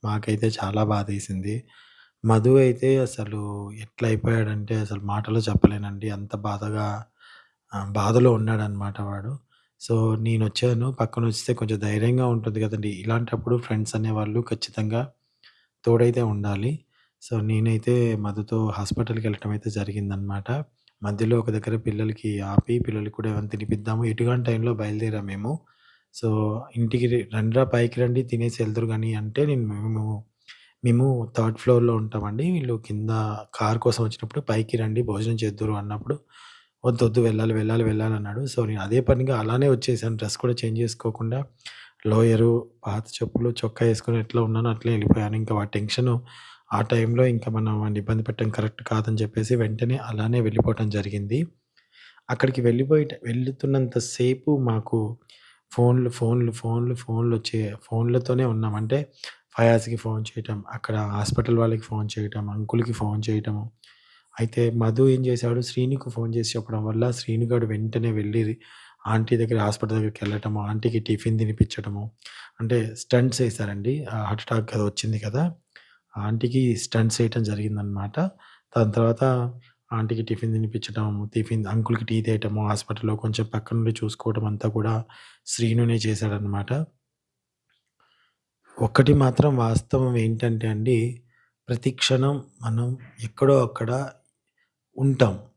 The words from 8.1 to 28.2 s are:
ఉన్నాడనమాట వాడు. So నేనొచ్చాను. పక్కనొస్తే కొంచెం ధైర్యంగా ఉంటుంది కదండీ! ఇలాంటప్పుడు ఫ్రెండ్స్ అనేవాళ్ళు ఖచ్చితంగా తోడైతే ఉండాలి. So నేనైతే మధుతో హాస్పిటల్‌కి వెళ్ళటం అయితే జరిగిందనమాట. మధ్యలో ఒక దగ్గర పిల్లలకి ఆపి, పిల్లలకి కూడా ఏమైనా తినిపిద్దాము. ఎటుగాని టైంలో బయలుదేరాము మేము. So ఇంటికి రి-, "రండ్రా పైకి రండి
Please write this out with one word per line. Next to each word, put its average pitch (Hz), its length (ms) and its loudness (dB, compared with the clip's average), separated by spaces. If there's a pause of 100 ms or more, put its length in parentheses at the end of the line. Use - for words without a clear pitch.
ఉన్నాడనమాట 107 680 -2
వాడు. 101 300 -8 (480)
So - 140 -2 (240)
నేనొచ్చాను. 113 760 0
పక్కనొస్తే 113 600 -2
కొంచెం 110 260 -2
ధైర్యంగా 113 480 2
ఉంటుంది 110 320 0
కదండీ! 104 380 -2
ఇలాంటప్పుడు 113 600 0
ఫ్రెండ్స్ 107 340 -2
అనేవాళ్ళు 110 500 -2
ఖచ్చితంగా 110 580 -4 (840)
తోడైతే 120 420 4
ఉండాలి. 104 460 -2 (500)
So - 200 -6
నేనైతే 110 520 2 (240)
మధుతో 104 400 -2 (140)
హాస్పిటల్‌కి 110 520 -2
వెళ్ళటం 104 260 -4
అయితే 104 220 -4
జరిగిందనమాట. 98 760 -4 (540)
మధ్యలో 107 340 0
ఒక 117 160 0
దగ్గర 107 260 -2
పిల్లలకి 110 520 -4 (160)
ఆపి, 101 340 0
పిల్లలకి 104 340 -6
కూడా 110 140 -4
ఏమైనా 104 220 -4
తినిపిద్దాము. 107 560 -4
ఎటుగాని 120 380 0
టైంలో 117 300 0
బయలుదేరాము 107 540 -4
మేము. 101 240 -6 (600)
So - 140 -2 (440)
ఇంటికి 120 360 0
రి-, 117 200 0
"రండ్రా 110 380 2
పైకి 120 320 2
రండి 123 260 2